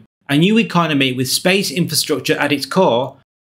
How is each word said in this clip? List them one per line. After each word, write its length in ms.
a 80
new 220
economy 520
with 200
space 400
infrastructure 680
at 160
its 140
core 500